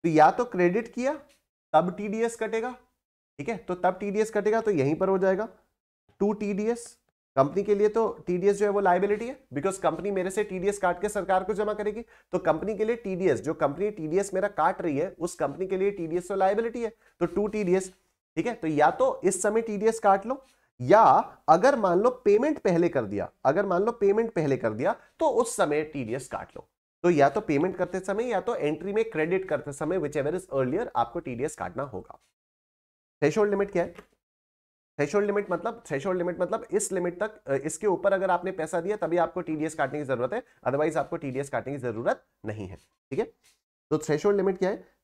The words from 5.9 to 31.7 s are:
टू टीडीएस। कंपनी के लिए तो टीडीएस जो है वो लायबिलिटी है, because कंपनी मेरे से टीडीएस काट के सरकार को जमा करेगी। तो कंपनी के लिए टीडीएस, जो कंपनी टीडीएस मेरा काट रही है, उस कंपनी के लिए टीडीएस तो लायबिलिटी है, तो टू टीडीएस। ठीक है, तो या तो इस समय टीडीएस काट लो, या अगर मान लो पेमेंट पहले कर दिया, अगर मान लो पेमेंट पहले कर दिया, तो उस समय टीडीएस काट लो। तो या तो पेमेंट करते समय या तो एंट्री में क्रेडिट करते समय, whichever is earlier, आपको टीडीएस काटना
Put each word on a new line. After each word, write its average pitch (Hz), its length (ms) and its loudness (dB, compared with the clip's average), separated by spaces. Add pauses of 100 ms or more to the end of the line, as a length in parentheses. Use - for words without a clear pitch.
टू 208 140 2
टीडीएस। 208 640 -4 (380)
कंपनी 143 260 2
के 202 120 2
लिए 208 140 4
तो 214 380 -2
टीडीएस 185 300 2
जो 202 100 0
है 202 60 0
वो 202 80 2
लायबिलिटी 202 480 2
है, 269 160 -14 (100)
because 190 240 -2
कंपनी 170 320 -2
मेरे 190 200 -2
से 214 140 -2
टीडीएस 196 340 -4
काट 175 220 -2
के 208 80 -2
सरकार 190 360 0
को 202 100 -4
जमा 208 200 -2
करेगी। 208 280 -6 (300)
तो 180 60 0
कंपनी 185 360 -2
के 202 100 -2
लिए 233 120 0
टीडीएस, 190 440 0
जो 151 140 -4
कंपनी 160 360 -2
टीडीएस 175 440 -4
मेरा 196 140 0
काट 185 340 0
रही 151 160 -2
है, 175 200 -4
उस 175 160 -6
कंपनी 151 320 -4
के 185 100 -4
लिए 196 140 0
टीडीएस 175 380 -6
तो 202 60 -4
लायबिलिटी 220 480 0
है, 214 100 -6 (280)
तो 175 60 2
टू 202 200 -2
टीडीएस। 185 480 0 (420)
ठीक 165 100 -2
है, 240 80 -2
तो - 120 -8
या 151 240 4
तो - 340 0
इस 190 180 0
समय 220 200 2
टीडीएस 220 380 -2
काट 196 260 4
लो, 269 180 -8 (360)
या 175 220 8 (460)
अगर 190 280 6
मान 185 220 2
लो 233 120 4
पेमेंट 247 480 2
पहले 175 300 2
कर 131 160 0
दिया, 98 260 -4 (140)
अगर 175 220 2
मान 190 160 0
लो 226 100 0
पेमेंट 226 400 2
पहले 143 240 0
कर 110 160 -2
दिया, 147 240 -2 (220)
तो 320 100 2
उस 240 280 0
समय 151 280 0
टीडीएस 131 440 -8
काट 95 280 -10
लो। - 120 -18 (340)
तो 175 80 6
या 147 180 6
तो 208 120 0
पेमेंट 180 360 0
करते 185 240 -4
समय 202 240 -4
या 220 160 -2
तो 233 140 -4
एंट्री 160 380 -4
में 220 180 0
क्रेडिट 175 380 0
करते 143 240 -4
समय, 165 260 -2
whichever 147 420 -2
is - 140 -18
earlier, 135 420 0
आपको 120 240 -2
टीडीएस 131 360 -6
काटना 90 260 -6